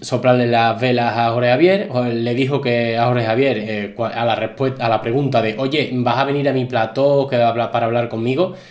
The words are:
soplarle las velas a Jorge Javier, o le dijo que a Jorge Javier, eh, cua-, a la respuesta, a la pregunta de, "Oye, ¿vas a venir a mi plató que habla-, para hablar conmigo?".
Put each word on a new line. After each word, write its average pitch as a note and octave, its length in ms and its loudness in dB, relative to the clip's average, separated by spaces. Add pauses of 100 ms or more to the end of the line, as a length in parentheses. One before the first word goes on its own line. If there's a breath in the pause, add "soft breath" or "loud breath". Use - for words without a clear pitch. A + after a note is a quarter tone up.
soplarle B2 460 2
las A2+ 340 2
velas A#2+ 360 0
a A#2 140 0
Jorge B2 180 0
Javier, F3+ 420 2
o B2 120 0
le A#2 320 -2
dijo C3+ 260 0
que A#2 360 0
a A#2 80 2
Jorge B2 200 0
Javier, A#2+ 320 2
eh, G#2 380 -6
cua-, A2+ 180 -4
a A2+ 120 -2
la A2+ 100 2
respuesta, B2+ 500 -4
a A#2 40 0
la A2 120 2
pregunta B2 400 0
de, G#2+ 160 -2
"Oye, C3+ 360 -2
¿vas A#2+ 240 0
a C3+ 80 2
venir C#3+ 240 0
a C3 40 0
mi B2+ 120 0
plató C3+ 640 2
que B2 100 -2
habla-, A#2 340 2
para A#2 140 0
hablar A#2 240 -2
conmigo?". B2 440 -2 (180 loud breath)